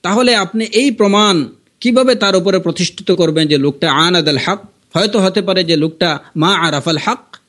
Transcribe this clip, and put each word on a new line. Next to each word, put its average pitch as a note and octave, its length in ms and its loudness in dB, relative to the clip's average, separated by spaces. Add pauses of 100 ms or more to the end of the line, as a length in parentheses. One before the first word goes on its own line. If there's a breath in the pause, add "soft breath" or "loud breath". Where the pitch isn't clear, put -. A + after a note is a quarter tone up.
তাহলে A#3 340 2
আপনি A3 280 -2
এই A#3+ 260 0
প্রমাণ G3+ 540 2 (360)
কিভাবে B3+ 340 2
তার G3 220 0
উপরে F#3+ 220 0
প্রতিষ্ঠিত F3 520 -4
করবেন D#3+ 380 0
যে D3 100 2
লোকটা C#3+ 340 -2
আনাদাল D#3 460 0
হক? F3+ 200 -4 (360)
হয়তো G#3 260 0
হতে F#3+ 220 0
পারে F#3 220 -2
যে E3 120 0
লোকটা D#3 420 -2 (180 loud breath)
মা E3+ 180 2
আরাফাল D#3+ 440 -2
হক - 380 -6 (120)